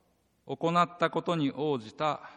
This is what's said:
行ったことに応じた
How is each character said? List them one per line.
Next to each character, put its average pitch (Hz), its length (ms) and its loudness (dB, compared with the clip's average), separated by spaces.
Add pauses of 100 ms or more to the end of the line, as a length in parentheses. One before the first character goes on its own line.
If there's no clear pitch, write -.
(460)
行 139 240 -2
っ 170 280 2
た 165 120 2
こ 160 120 -2
と 175 140 0
に 143 160 2
応 147 280 0
じ 110 160 -14
た 151 420 -2